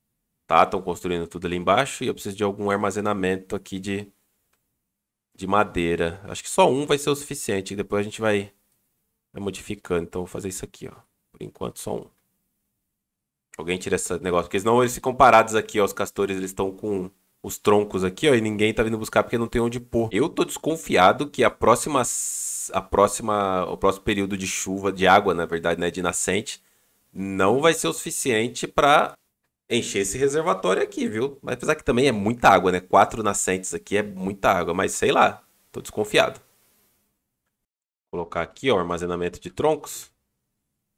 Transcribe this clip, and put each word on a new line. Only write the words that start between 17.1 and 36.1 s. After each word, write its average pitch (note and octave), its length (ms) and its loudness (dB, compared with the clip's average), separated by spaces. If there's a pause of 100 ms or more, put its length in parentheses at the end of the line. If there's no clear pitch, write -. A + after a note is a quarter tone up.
os G2+ 160 -12
troncos G#2 460 2
aqui, F#2 220 -2
ó. C#3+ 80 6
E A#2 60 4
ninguém G#2+ 320 0
tá A#2 100 0
vindo A2+ 140 0
buscar A2 260 0
porque - 140 -4
não A#2 100 -2
tem A#2 140 -2
onde A#2+ 180 -2
pôr. A#2 320 -2
Eu B2+ 200 0
tô C#4+ 160 -2
desconfiado B2 840 2
que B2+ 160 0
a G#2 60 4
próxima B2+ 500 2
s-, - 720 -6
a F#2+ 60 -2
próxima, G2 880 0
o F2 100 -6
próximo G2 260 0
período G2 320 -2
de F#2+ 120 -6
chuva, F#2+ 440 -4
de F#2 160 0
água, F#2+ 280 6
na E2+ 100 0
verdade, E2+ 340 -2
né, F2 120 -2
de F#2 100 -6
nascente, F2+ 640 -4 (500)
não G2 480 0
vai D#3+ 140 4
ser D#3+ 120 -4
o E3 60 -2
suficiente B2 760 -4
pra D3+ 460 2 (560)
encher A2+ 320 -2
esse G2 160 -4
reservatório D#3+ 640 0
aqui, D#4 240 -4
viu? B2+ 360 -4
Mas B2+ 140 -6
apesar D3+ 180 -2
que - 100 -6
também C3 240 2
é B2+ 40 2
muita A2 360 2
água, F#2 240 6
né? F2+ 80 0
Quatro G#2+ 420 4
nascentes G2 520 -2
aqui G2 240 -4
é G#2 40 2
muita G2 480 -2
água, F2 220 2
mas F#2+ 200 -2
sei A#2 200 2
lá, - 320 2 (260)
tô - 120 -12
desconfiado. - 580 -2 (1700)